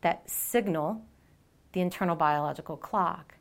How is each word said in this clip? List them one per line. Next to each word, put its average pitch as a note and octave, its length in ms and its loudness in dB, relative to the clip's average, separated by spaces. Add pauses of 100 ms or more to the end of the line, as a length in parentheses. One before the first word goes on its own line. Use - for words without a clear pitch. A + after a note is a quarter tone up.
that E3+ 260 0
signal G3+ 760 0 (680)
the F#3 80 0
internal F3+ 340 2
biological D3+ 600 0
clock. E3+ 640 -4